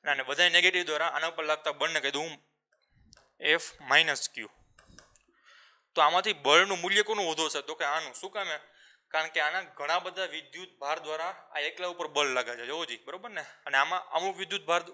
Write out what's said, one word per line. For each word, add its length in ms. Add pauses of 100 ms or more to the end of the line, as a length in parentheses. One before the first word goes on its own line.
અને 180
બધાય 280
નેગેટિવ 340
દ્વારા 220
આના 200
ઉપર 180
લાગતા 280
બળને 280
કહી 100
દઉં 320 (960)
એફ 400
માઇનસ 500
ક્યુ. 200 (1400)
તો 60
આમાંથી 320
બળનું 480
મૂલ્ય 220
કોનું 280
વધુ 160
હશે? 160
તો 120
કે 100
આનું. 300
શું 160
કામે? 280 (500)
કારણ 200
કે 120
આના 220
ઘણા 360
બધા 260
વિદ્યુત 440 (100)
ભાર 200
દ્વારા 540
આ 60
એકલા 280
ઉપર 200
બળ 200
લાગે 300
છે, 100
જોવો 180
જી, 120
બરોબર 340
ને? 140 (220)
અને 120
આમાં 300
અમુક 280
વિદ્યુત 280
ભાર 180 (120)